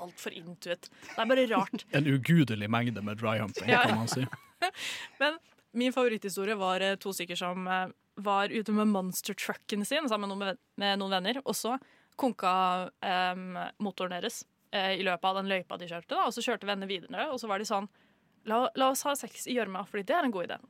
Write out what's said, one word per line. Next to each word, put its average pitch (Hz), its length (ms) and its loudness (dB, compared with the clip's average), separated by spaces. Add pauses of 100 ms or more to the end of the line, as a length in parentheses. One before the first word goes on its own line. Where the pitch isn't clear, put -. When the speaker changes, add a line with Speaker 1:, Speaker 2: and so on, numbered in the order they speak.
Speaker 1:
alt 175 180 -14
for - 140 -10
into 170 400 -10
it. - 160 -10 (240)
Det - 100 -4
er 220 60 2
bare 262 240 6
rart. - 340 0
Speaker 2:
<laughs> - 100 0
En 147 120 4
ugudelig 123 600 6
mengde 117 360 2
med 104 160 -4
dry 110 180 2
humping, 107 300 -2
Speaker 1:
Ja. 247 160 6
Speaker 2:
kan 110 120 2
man 113 140 0
si. 127 140 0 (480)
Speaker 1:
<laughs> - 480 -8
Men 302 160 2 (360)
min 247 200 2
favoritthistorie 208 640 0
var, 185 240 2
eh, 196 140 2
to 190 180 -6
stykker 175 240 -6
som, 185 300 -4
eh, 185 200 0 (300)
var 202 320 2
ute 220 240 -2
med 214 160 4
monster 190 480 -2
trucken - 480 -4
sin 294 240 0
sammen 208 180 0
med 196 60 -4
noen 196 140 -6
ven-, 185 100 -4 (240)
med 196 180 2
noen 190 140 -4
venner, 190 320 0
og - 80 0
så 226 220 -2 (420)
konka, 185 720 2 (160)
ehm, 185 460 0 (260)
motoren 190 380 -4
deres, 185 240 -6 (340)
eh, 190 240 0
i 190 80 -2
løpet 180 240 0
av 190 80 2
den 196 140 -2
løypa 190 260 -2
de 180 80 -12
kjørte, 170 320 -8
da, 381 80 4
og 254 80 0
så 240 80 -6
kjørte 226 240 -2
vennene 196 240 -2
videre, 190 400 -4
og 262 80 -4
så 233 100 -10
var 196 140 0
de 220 80 -6
sånn, 208 160 0 (600)
"La, 226 180 2 (160)
la 262 100 6
oss 269 140 0
ha 285 100 0
sex - 320 -8
i - 120 -4
gjørma, 196 280 -2
fordi 196 220 -6
det 294 100 2
er 339 80 2
en 262 80 0
god 175 140 -4
idé." - 100 -6 (120)